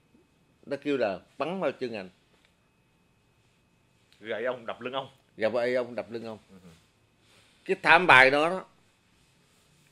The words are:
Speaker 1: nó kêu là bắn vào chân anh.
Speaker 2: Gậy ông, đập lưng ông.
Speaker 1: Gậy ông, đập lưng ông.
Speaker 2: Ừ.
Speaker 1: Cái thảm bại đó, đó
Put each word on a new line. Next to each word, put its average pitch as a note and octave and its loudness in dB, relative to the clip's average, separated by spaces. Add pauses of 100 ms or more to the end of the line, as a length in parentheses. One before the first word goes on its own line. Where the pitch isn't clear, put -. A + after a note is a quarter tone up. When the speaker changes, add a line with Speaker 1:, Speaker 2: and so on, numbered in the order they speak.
(680)
Speaker 1:
nó C#3 -8
kêu C#3+ -2
là G2+ -2 (200)
bắn E3+ -4
vào C#3+ -2
chân A#2+ -8
anh. F#2+ -10 (2000)
Speaker 2:
Gậy G#2+ -8
ông, B2 -6
đập G#2 -10
lưng B2 -10
ông. C3+ -8 (280)
Speaker 1:
Gậy A#2 -2
ông, B2 -4
đập G2+ -10
lưng A2+ -10
ông. A2 -12 (120)
Speaker 2:
Ừ. F#3+ -20 (1080)
Speaker 1:
Cái F#3+ -4
thảm E3+ 4
bại C3 8
đó, D3+ 2
đó F#3 -6 (1300)